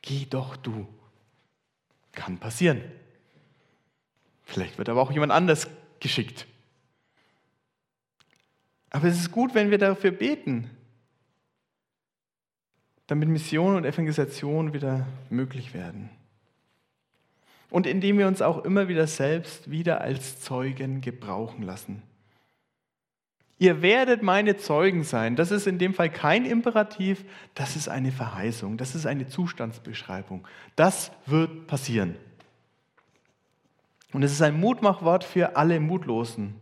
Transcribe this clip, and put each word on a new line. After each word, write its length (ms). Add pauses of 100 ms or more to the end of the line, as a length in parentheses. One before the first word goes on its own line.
Geh 260
doch 260
du.“ 320 (1200)
Kann 260
passieren. 440 (1600)
Vielleicht 340
wird 120
aber 120
auch 100
jemand 200
anders 360 (320)
geschickt. 460 (2500)
Aber 180
es 100
ist 140
gut, 240
wenn 160
wir 60
dafür 340
beten, 580 (2500)
damit 220
Mission 460
und 100
Evangelisation 880
wieder 340 (220)
möglich 440
werden. 360 (1600)
Und 180
indem 300
wir 100
uns 140
auch 240
immer 240
wieder 180
selbst 640
wieder 300
als 400
Zeugen 580
gebrauchen 640
lassen. 400 (1600)
„Ihr 220
werdet 420
meine 340
Zeugen 460
sein.“ 320
Das 160
ist 160
in 100
dem 160
Fall 160
kein 360
Imperativ, 800 (300)
das 220
ist 120
eine 240
Verheißung, 640
das 200
ist 100
eine 220
Zustandsbeschreibung. 1200 (280)
Das 360 (160)
wird 400
passieren. 480 (2000)
Und 100
es 80
ist 100
ein 180
Mutmachwort 640
für 320
alle 240
Mutlosen. 840